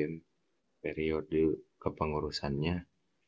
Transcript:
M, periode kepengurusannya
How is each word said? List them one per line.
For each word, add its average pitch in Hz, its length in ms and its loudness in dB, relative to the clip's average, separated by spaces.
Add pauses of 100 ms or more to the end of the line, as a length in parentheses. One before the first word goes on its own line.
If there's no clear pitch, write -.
M, 80 160 -4 (640)
periode 78 960 0
kepengurusannya 76 1040 0 (440)